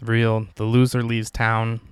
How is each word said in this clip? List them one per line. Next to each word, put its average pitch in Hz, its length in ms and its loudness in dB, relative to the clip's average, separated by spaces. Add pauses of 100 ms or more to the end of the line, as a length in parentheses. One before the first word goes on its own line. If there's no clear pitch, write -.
the 120 60 -16
real, 113 500 0
the 110 80 -8
loser 123 400 2
leaves 117 260 -4
town 113 520 -2 (100)